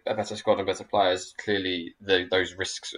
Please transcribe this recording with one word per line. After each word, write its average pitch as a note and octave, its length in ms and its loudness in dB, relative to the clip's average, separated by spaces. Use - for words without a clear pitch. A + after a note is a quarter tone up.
a A2 80 -2
better G#2+ 200 -4
squad G#2+ 220 2
and G2 80 -2
better F#2+ 180 -2
players, F#2 540 2
clearly F#2 640 -2
the, F#2 300 2
those F#2 240 2
risks - 420 -8